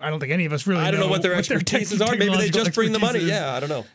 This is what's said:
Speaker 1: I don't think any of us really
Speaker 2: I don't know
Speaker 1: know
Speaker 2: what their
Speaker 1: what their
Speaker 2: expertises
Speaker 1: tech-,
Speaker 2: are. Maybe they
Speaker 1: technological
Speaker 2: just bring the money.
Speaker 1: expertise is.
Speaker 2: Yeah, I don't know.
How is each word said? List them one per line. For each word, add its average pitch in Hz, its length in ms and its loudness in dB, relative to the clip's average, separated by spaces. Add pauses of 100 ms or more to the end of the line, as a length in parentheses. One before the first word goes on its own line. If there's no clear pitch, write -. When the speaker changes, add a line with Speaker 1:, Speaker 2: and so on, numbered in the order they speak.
Speaker 1:
I 147 80 -6
don't 156 120 -4
think 139 120 -4
any 170 140 0
of 151 80 -2
us 147 120 -4
really 185 140 2
Speaker 2:
I 170 100 0
don't 196 100 2
know 196 60 2
Speaker 1:
know 185 40 0
Speaker 2:
what 190 100 0
their 180 160 0
Speaker 1:
what 190 100 0
their 233 120 0
Speaker 2:
expertises 202 400 0
Speaker 1:
tech-, 214 100 2
Speaker 2:
are. 247 40 2
Maybe 202 120 2
they 185 240 2
Speaker 1:
technological 214 160 2
Speaker 2:
just 170 100 -2
bring 220 180 2
the 220 60 0
money. 226 200 2
Speaker 1:
expertise 185 180 0
is. 196 60 -2
Speaker 2:
Yeah, 135 120 -4
I 127 60 -4
don't 143 80 -4
know. 135 160 -4 (100)